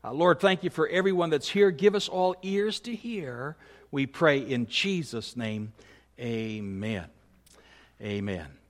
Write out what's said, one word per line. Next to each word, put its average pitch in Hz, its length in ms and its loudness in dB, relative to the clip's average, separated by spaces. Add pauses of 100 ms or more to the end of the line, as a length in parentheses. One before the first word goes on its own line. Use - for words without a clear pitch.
Uh, 110 100 -8
Lord, 170 260 4
thank 190 240 4
you 151 80 -2
for 160 160 0
everyone 180 420 2
that's 147 200 0
here. 202 200 6
Give 185 240 4
us 202 160 -2
all 185 320 0
ears 202 380 -2
to 233 160 -10
hear. 156 600 -8 (360)
We 139 160 0
pray 143 320 4
in 120 260 -2
Jesus' 147 720 -2
name. 107 360 -6 (460)
Amen. 110 880 -6 (960)
Amen. 101 460 -6 (220)